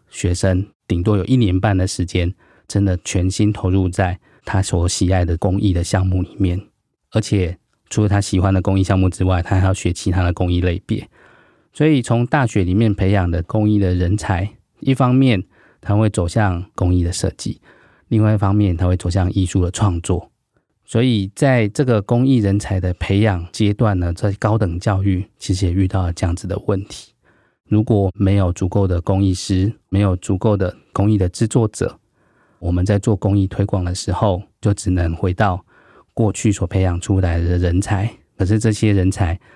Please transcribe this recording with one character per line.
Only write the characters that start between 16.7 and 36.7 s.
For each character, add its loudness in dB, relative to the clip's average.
工 2
艺 4
的 -2
设 -4
计， -10
另 2
外 4
一 2
方 0
面 2
他 0
会 2
走 -4
向 0
艺 0
术 0
的 -2
创 0
作。 -4
所 2
以 0
在 2
这 -2
个 2
工 0
艺 4
人 2
才 -2
的 -2
培 0
养 0
阶 0
段 0
呢， -2
在 -2
高 2
等 -2
教 0
育 0
其 -4
实 0
也 0
遇 2
到 -2
了 -2
这 -4
样 0
子 -8
的 -4
问 -2
题。 -20
如 2
果 2
没 2
有 2
足 -4
够 0
的 0
工 0
艺 2
师， 0
没 0
有 2
足 -4
够 0
的 -4
工 0
艺 2
的 2
制 -2
作 0
者， -6
我 -4
们 0
在 2
做 0
工 2
艺 2
推 -2
广 -2
的 -4
时 -6
候， 0
就 2
只 -6
能 0
回 -2
到 -2
过 0
去 0
所 -2
培 -2